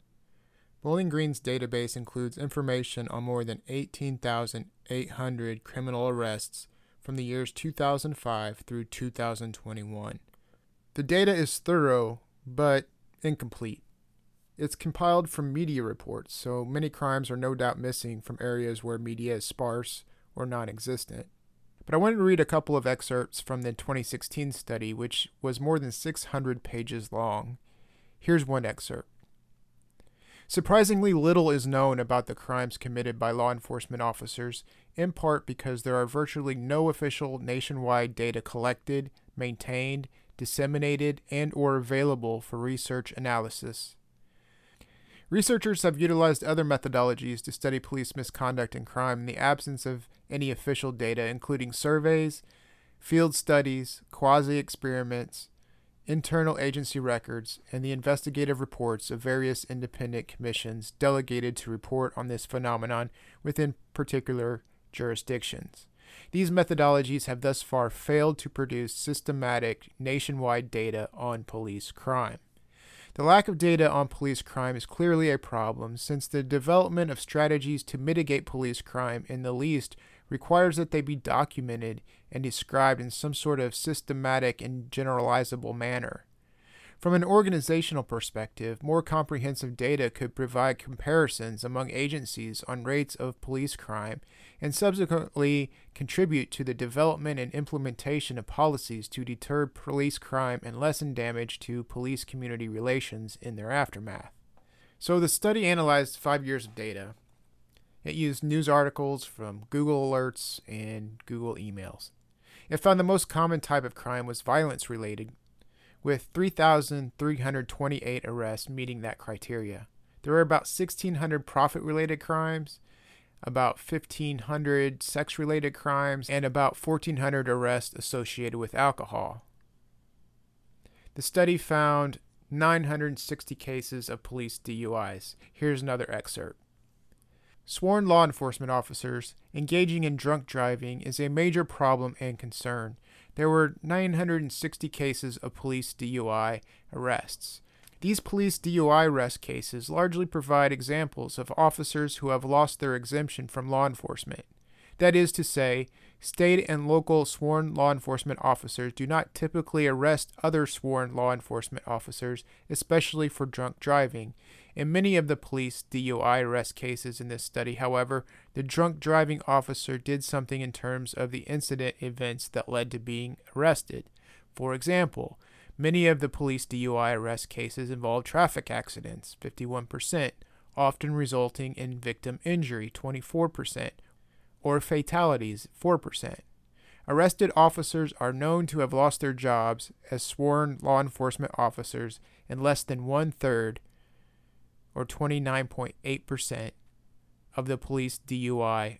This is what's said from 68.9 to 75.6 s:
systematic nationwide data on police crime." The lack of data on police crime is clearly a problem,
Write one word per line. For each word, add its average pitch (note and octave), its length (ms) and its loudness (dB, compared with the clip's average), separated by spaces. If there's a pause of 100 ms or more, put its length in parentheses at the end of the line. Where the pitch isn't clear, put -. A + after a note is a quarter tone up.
systematic B2 1040 -2
nationwide C3 720 -2
data A2 420 -2
on A#2 320 -6
police G#2 480 -8
crime." B2 460 -4 (760)
The C#3+ 100 0
lack F#3+ 240 8
of F3+ 100 -2
data E3 320 6
on C#3+ 160 2
police C3+ 360 -2
crime B2+ 340 -4
is A#2+ 100 -8
clearly E3 420 4
a C#3 100 4
problem, A#2 580 -4